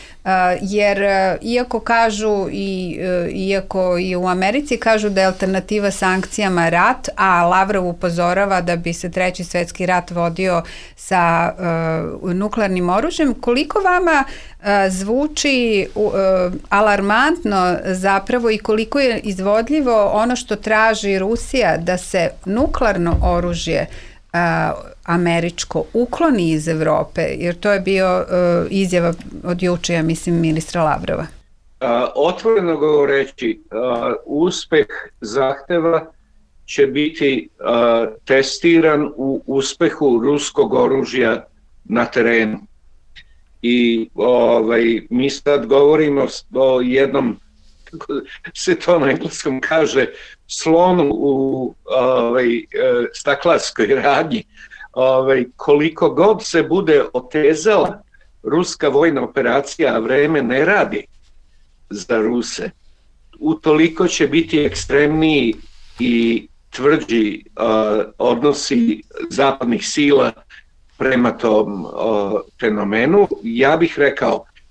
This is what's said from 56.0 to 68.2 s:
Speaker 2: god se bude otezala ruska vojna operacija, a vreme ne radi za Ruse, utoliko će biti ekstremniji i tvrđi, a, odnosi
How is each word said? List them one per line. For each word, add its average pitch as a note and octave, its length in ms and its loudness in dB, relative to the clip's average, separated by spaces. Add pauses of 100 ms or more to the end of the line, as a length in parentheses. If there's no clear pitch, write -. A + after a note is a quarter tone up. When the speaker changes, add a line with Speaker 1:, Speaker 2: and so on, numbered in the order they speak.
Speaker 2:
god G3+ 340 2
se - 200 0
bude D#3+ 400 2 (100)
otezala D#3 880 0 (420)
ruska D#3 460 -2
vojna C#3+ 340 2
operacija, B2 720 0
a A#2 40 0
vreme C#3+ 420 2
ne B2+ 240 0
radi D#3+ 400 0 (840)
za G#2 280 -4
Ruse, A#2 520 -2 (720)
utoliko D#3+ 680 2
će D#3 200 0
biti D#3 320 0
ekstremniji D3 920 2 (460)
i A#2 480 0 (200)
tvrđi, A#2+ 760 0 (100)
a, A2 480 0 (140)
odnosi B2 840 0 (260)